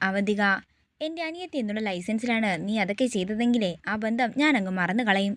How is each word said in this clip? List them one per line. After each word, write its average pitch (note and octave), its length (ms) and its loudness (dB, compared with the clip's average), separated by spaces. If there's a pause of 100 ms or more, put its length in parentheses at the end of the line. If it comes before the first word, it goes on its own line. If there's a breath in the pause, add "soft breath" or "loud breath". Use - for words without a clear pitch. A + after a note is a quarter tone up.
അവന്തിക. G3 400 0 (600)
"എന്റെ D#4+ 220 -6
അനിയത്തി E4 340 -8
എന്നുള്ള G#3+ 240 -2
ലൈസൻസിലാണ് A3 760 0
നീ F#3+ 220 -2
അതൊക്കെ G3+ 260 0
ചെയ്തതെങ്കിലേ G#3+ 680 2 (160)
ആ G3+ 80 -2
ബന്ധം A3 420 0
ഞാനങ്ങ് B3+ 340 2
മറന്നു F#3 320 0
കളയും." G3 340 2